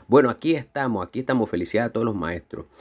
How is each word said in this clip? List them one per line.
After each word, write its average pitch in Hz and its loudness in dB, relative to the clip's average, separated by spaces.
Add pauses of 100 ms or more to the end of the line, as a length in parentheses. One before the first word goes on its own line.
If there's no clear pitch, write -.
Bueno, 131 6
aquí 156 0
estamos, 127 -4
aquí 120 -8
estamos. 127 0
Felicidades 104 -2
a - -10
todos 113 0
los 113 -2
maestros. 85 -6 (140)